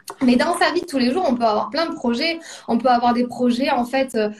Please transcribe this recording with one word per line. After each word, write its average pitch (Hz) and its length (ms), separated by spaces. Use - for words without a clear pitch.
Mais 247 120
dans 311 240
sa 320 140
vie 339 80
de 349 60
tous 277 120
les 247 140
jours, 370 140
on 247 100
peut 233 80
avoir 214 260
plein 320 180
de - 60
projets. 302 460
On 233 120
peut 262 100
avoir 240 260
des 240 120
projets, 247 440
en 247 140
fait, 269 320
euh, 214 120